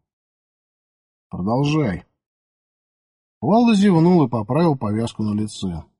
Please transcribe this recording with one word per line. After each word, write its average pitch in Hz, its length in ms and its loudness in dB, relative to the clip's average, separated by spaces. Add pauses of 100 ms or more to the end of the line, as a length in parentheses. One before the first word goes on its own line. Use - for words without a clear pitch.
(1300)
"Продолжай". 123 760 -2 (1400)
Валда 226 340 2
зевнул 180 520 4
и - 20 -2
поправил 131 480 -2
повязку 110 460 -6
на 107 120 -2
лице. 98 500 -6 (160)